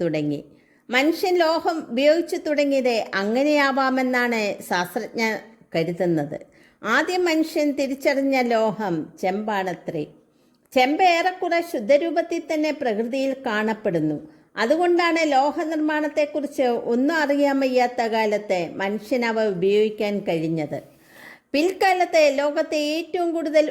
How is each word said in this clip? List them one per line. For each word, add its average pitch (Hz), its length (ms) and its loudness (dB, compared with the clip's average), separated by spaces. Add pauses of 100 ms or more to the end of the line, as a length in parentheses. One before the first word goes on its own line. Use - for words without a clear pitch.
തുടങ്ങി. 151 400 -2 (480)
മനുഷ്യൻ 320 540 0
ലോഹം 330 340 0 (160)
ഉപയോഗിച്ചു 311 540 2
തുടങ്ങിയത് 277 500 2 (240)
അങ്ങനെയാവാമെന്നാണ് 254 1200 2 (280)
ശാസ്ത്രജ്ഞർ 220 680 -2 (400)
കരുതുന്നത്. 165 640 0 (440)
ആദ്യം 320 480 0
മനുഷ്യൻ 311 380 0 (120)
തിരിച്ചറിഞ്ഞ 269 560 0 (180)
ലോഹം 214 400 0 (280)
ചെമ്പാണത്രേ. 185 840 -4 (680)
ചെമ്പ് 285 320 4 (120)
ഏറെക്കുറെ 349 440 0 (120)
ശുദ്ധരൂപത്തിൽ 320 680 0 (100)
തന്നെ 311 200 0 (100)
പ്രകൃതിയിൽ 254 520 -2 (160)
കാണപ്പെടുന്നു. 208 680 -2 (460)
അതുകൊണ്ടാണ് 339 580 2 (140)
ലോഹ 277 220 2 (160)
നിർമ്മാണത്തെക്കുറിച്ച് 302 960 -2 (240)
ഒന്നും 269 320 2
അറിയാൻ 277 400 2
വയ്യാത്ത 247 360 0 (140)
കാലത്ത് 208 460 0 (220)
മനുഷ്യൻ 208 500 -2
അവ 220 120 0 (100)
ഉപയോഗിക്കാൻ 208 640 0 (120)
കഴിഞ്ഞത്. 160 520 -2 (720)
പിൽക്കാലത്ത് 359 680 2 (160)
ലോകത്തെ 302 420 -2 (140)
ഏറ്റവും 339 400 -4
കൂടുതൽ 311 380 2